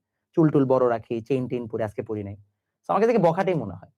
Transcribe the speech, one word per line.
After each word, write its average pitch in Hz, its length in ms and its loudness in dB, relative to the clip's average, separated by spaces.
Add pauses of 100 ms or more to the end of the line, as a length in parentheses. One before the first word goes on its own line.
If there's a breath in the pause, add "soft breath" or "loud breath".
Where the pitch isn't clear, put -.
(340)
চুল 160 160 4
টুল 143 140 4
বড় 127 240 4
রাখি, 117 320 -4
চেইন 127 280 -4
টেইন 120 200 -6
পরে 113 160 -6
আজকে 107 180 -6
পরি 107 220 -8
নাই। 98 120 -12 (500)
So, 175 60 -2
আমাকে 196 140 2
দেখে 233 120 2
বখাটেই 175 360 2
মনে 113 200 -6
হয়। - 240 -20